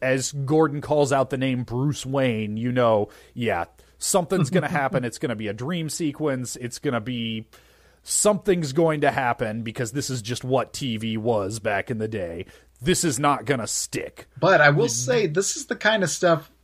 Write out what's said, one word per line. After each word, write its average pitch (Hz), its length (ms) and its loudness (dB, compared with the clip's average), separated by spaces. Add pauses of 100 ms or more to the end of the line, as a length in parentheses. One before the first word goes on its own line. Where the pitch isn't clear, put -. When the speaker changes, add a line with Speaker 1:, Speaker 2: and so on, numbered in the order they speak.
Speaker 1:
as 131 300 0
Gordon 147 500 2
calls 143 320 2
out 135 180 2
the 135 60 -2
name 127 280 -2
Bruce 131 420 -2
Wayne, 117 500 0
you 120 140 -2
know, 113 380 4 (260)
yeah, 98 300 0 (340)
something's 185 520 0
gonna 151 180 2
Speaker 2:
<laughs> - 0 -
Speaker 1:
happen. 139 360 -2
It's 117 140 -8
gonna 131 160 -2
be 107 140 -6
a 98 40 -2
dream 156 360 -6
sequence. 139 680 -4
It's 120 220 -10
gonna 123 220 -2
be, 113 460 -6 (580)
something's 180 680 2
going 156 280 2
to 143 100 4
happen 117 520 0
because 113 300 -4
this 139 160 -4
is 127 140 -4
just 117 220 -6
what 127 280 0
T 120 260 -4
V 110 180 -2
was 110 420 0
back 104 320 -2
in 117 80 -4
the 110 100 -2
day. 104 380 -6 (340)
This 165 220 2
is 143 160 0
not 143 260 2
gonna 117 220 0
stick. - 640 -8 (100)
Speaker 2:
But 175 220 6
I 147 100 8
will 165 160 4
Speaker 1:
Mm-hmm. 120 240 -2
Speaker 2:
say, 226 160 2
this 170 300 -2
is - 100 -12
the 233 100 -6
kind 214 280 2
of 151 60 0
stuff, 170 380 0 (160)